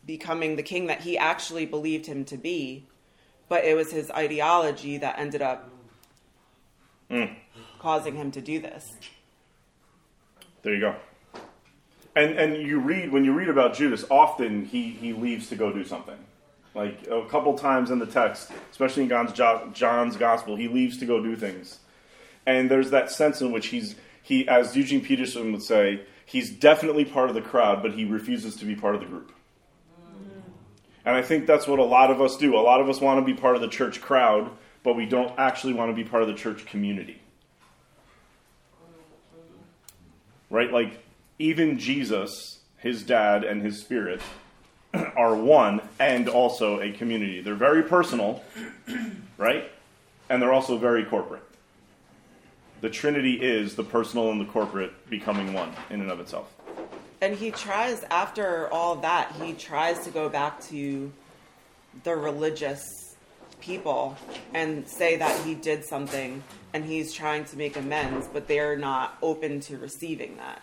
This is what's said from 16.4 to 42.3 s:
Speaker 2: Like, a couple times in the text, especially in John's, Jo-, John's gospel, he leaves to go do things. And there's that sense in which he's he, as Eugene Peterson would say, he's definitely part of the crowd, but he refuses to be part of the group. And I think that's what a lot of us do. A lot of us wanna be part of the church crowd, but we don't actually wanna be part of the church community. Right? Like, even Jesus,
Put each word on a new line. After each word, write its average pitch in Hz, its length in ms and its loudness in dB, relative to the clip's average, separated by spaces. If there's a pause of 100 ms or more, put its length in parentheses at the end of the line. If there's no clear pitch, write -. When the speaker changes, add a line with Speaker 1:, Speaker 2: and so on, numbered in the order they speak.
Speaker 2:
Like, 104 340 -6
a 113 180 -2
couple 143 300 2
times 131 340 2
in 127 80 0
the 113 80 -2
text, 113 440 0 (200)
especially 135 340 0
in 127 40 -2
John's, 120 240 0
Jo-, 113 400 2
John's 120 440 2
gospel, 113 400 2
he 117 120 -4
leaves 123 300 0
to 120 80 -6
go 117 160 2
do 113 140 -4
things. 92 420 -10 (680)
And 127 260 4
there's 131 200 4
that 131 200 4
sense 151 300 2
in 127 120 0
which 113 160 -4
he's 113 280 -6 (300)
he, 131 220 2
as 123 280 6
Eugene 139 260 2
Peterson 123 500 -2
would 101 100 -4
say, 101 380 4 (240)
he's 120 260 -4
definitely 151 540 6
part 131 240 2
of 113 80 -2
the 113 40 -2
crowd, 107 400 4
but 107 120 -2
he 110 120 -4
refuses 107 520 -4
to - 80 -14
be 104 100 -4
part 104 220 -2
of 95 40 -4
the - 60 -12
group. 90 240 -14 (1700)
And 120 100 2
I 127 80 2
think 151 240 0
that's 151 220 6
what 139 100 4
a 131 60 8
lot 131 260 8
of 131 100 4
us 131 160 4
do. 139 200 4
A - 20 8
lot 120 220 8
of 135 80 4
us 135 120 0
wanna 135 220 4
be 131 120 2
part 127 200 4
of 120 80 0
the 113 60 -4
church 117 320 -4
crowd, 117 500 4 (320)
but 120 140 4
we 113 100 -2
don't 123 320 0
actually 131 360 0
wanna 117 180 0
be 113 100 -4
part 113 220 2
of 110 40 -2
the 104 60 -4
church 104 320 -8
community. 101 540 -6 (3250)
Right? 120 220 0
Like, 117 320 0 (340)
even 156 400 2
Jesus, 110 800 -4 (200)